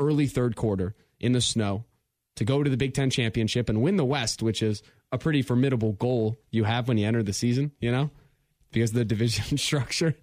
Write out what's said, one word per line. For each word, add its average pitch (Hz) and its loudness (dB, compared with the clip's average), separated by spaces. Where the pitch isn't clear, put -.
early 147 2
third 123 0
quarter 98 -2
in 123 0
the 123 4
snow 104 -2
to - -4
go 139 2
to 147 2
the 131 2
Big 131 -2
Ten 135 2
Championship 117 0
and 110 0
win 170 2
the 160 2
West, 123 -2
which 113 0
is 107 -2
a 131 -4
pretty 151 2
formidable 123 2
goal 113 0
you 110 2
have 117 0
when 120 2
you 104 2
enter 117 2
the 101 -2
season, 123 0
you 120 -2
know, 139 0
because 113 2
of 113 -4
the 123 2
division 110 0
<laughs> - -
structure. 147 -2